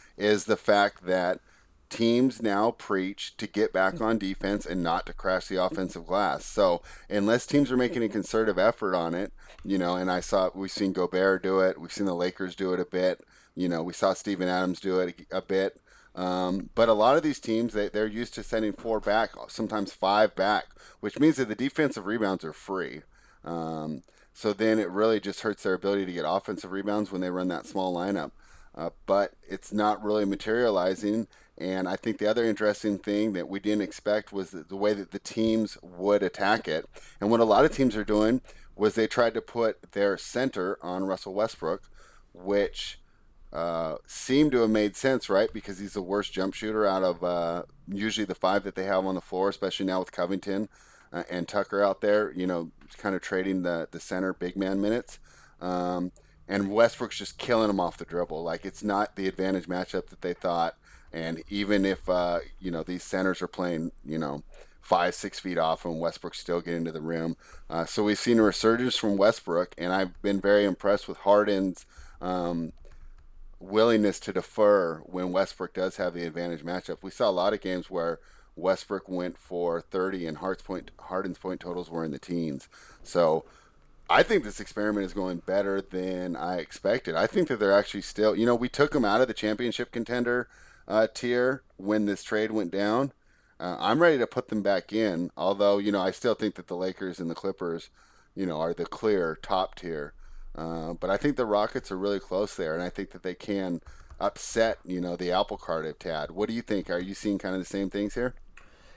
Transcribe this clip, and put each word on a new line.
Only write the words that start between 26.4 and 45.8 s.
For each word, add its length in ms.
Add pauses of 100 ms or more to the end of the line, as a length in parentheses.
rebounds 400
when 100
they 100
run 160
that 180
small 280
lineup. 380 (420)
Uh, 160 (160)
but 280 (160)
it's 240
not 280
really 220
materializing. 1040 (300)
And 320
I 80
think 200
the 100
other 180
interesting 520
thing 360
that 160
we 100
didn't 220
expect 500
was 200
the, 120
the 140
way 160
that 180
the 80
teams 640
would 400
attack 460
it. 200 (300)
And 100
what 120
a 40
lot 200
of 100
teams 220
are 80
doing 340 (380)
was 180
they 120
tried 260
to 80
put 500
their 260
center 640
on 220
Russell 300
Westbrook, 500 (500)
which, 680 (500)
uh, 460 (100)
seemed 460
to 80
have 80
made 260
sense, 340
right? 220
Because 280
he's 140